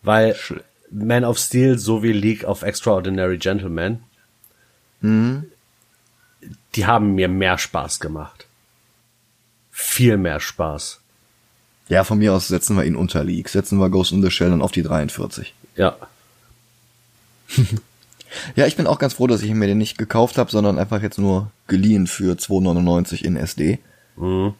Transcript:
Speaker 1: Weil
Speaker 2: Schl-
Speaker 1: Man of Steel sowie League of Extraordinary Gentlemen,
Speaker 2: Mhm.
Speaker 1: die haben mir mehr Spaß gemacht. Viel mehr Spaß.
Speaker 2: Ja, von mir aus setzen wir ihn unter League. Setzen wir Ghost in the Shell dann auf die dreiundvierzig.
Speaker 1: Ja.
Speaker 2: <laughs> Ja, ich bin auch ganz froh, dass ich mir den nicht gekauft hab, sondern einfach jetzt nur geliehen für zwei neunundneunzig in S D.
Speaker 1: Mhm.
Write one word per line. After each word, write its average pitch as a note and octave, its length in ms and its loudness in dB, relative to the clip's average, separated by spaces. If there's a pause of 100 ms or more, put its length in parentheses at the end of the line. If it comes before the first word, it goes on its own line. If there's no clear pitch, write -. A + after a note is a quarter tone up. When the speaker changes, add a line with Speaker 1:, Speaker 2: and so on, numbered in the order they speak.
Speaker 1:
Weil A2 320 4
Speaker 2:
Schl- - 280 -10 (280)
Speaker 1:
Man A#2 340 0
of A#2+ 140 0
Steel B2+ 400 2
sowie A2 360 0
League G#2+ 300 0
of G2 200 -4
Extraordinary F#2+ 760 -2
Gentlemen, F#2+ 680 -4 (960)
Speaker 2:
Mhm. A#2 440 0 (1300)
Speaker 1:
die G2+ 100 -2
haben G#2+ 300 2
mir F#2 120 2
mehr F#2 300 0
Spaß - 420 -6
gemacht. D#2 480 -12 (1200)
Viel A#2 460 2
mehr E2 220 -2
Spaß. - 600 -8 (920)
Speaker 2:
Ja, F#2 140 4
von G#2+ 140 0
mir G#2 160 4
aus F#2 140 0
setzen F#2 280 0
wir E2+ 100 2
ihn E2 100 2
unter E2 280 -2
League. F2 260 -4
Setzen G2 300 0
wir F#2 100 4
Ghost F#2 220 2
in F#2+ 120 2
the F2+ 80 4
Shell F2 180 2
dann E2+ 120 4
auf F2+ 100 0
die E2+ 120 -2
dreiundvierzig. - 680 -4 (220)
Speaker 1:
Ja. F#2+ 200 0 (1500)
Speaker 2:
<laughs> - 60 -8 (1000)
Ja, C#3 100 6
ich D#3+ 120 0
bin F3 100 0
auch D3+ 100 2
ganz C3+ 180 -2
froh, B2+ 120 0
dass A2+ 140 2
ich G#2+ 120 -2
mir G#2+ 140 2
den G2+ 100 2
nicht G#2+ 200 -2
gekauft A2+ 400 0
hab, A#2+ 140 0
sondern G#2 280 2
einfach G2+ 220 -2
jetzt G#2 180 -6
nur G2 320 0 (160)
geliehen G2 400 4
für F2+ 300 -2
zwei F#2+ 240 -2
neunundneunzig F2 640 0
in F2+ 100 0
S D2+ 200 -6
D. F2+ 240 0 (360)
Speaker 1:
Mhm. F#2 440 -2